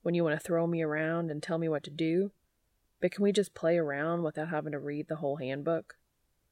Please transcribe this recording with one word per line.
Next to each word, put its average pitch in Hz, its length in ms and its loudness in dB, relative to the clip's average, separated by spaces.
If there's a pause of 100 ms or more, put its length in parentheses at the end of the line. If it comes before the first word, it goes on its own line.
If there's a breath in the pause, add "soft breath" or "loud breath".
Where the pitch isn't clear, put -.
when 175 140 0
you 170 100 4
want 147 160 2
to - 20 -18
throw 170 240 2
me 170 140 0
around 160 500 0
and 151 120 -6
tell 165 160 -2
me 165 100 0
what 151 140 0
to 151 80 -12
do. 165 420 0 (640)
But 180 140 0
can 202 120 0
we 202 80 6
just 196 200 2
play 170 240 2
around 160 460 0
without 156 260 -2
having 151 240 -2
to 143 60 -4
read 147 300 -6
the 156 80 -4
whole 147 200 -2
handbook?" 147 600 -4 (540)